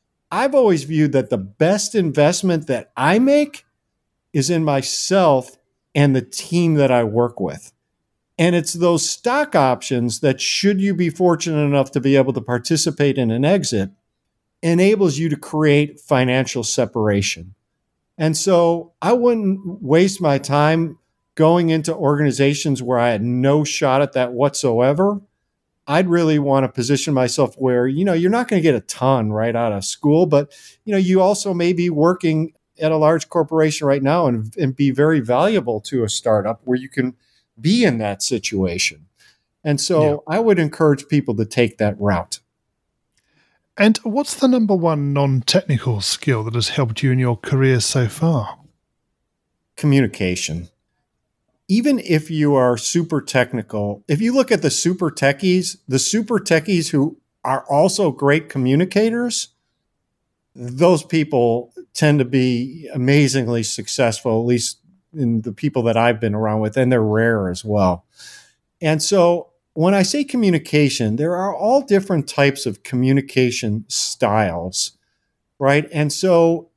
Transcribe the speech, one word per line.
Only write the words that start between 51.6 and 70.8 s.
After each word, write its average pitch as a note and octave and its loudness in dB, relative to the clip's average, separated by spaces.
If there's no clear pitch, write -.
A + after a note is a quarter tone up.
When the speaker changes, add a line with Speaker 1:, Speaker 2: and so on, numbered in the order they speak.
Speaker 1:
Even A#3+ 2
if D#3 -2
you D3 2
are B2 4
super E3 -2
technical, G#2+ -4
if D3+ 0
you A#3+ 0
look C4 0
at F3 2
the D3+ 0
super F3+ -2
techies, F3+ 0
the C3 0
super A3 -2
techies E3 0
who D3 -2
are C3 -4
also F3 2
great D3 0
communicators, G3+ -2
those C#3+ 2
people B2 0
tend D3+ 2
to B2+ 0
be B2+ -2
amazingly B2+ 0
successful, A2+ -2
at A#2 -2
least A#2+ -2
in A#2 -2
the A2+ -8
people C3 -4
that A2+ 0
I've A#2 0
been G#2+ -2
around A2 -2
with, G#2+ -4
and B2+ 2
they're A#2+ 2
rare A2 0
as F2+ -8
well. G2 0
And D#3 0
so F3 2
when F3 2
I G3 2
say D4 -2
communication, D3+ 0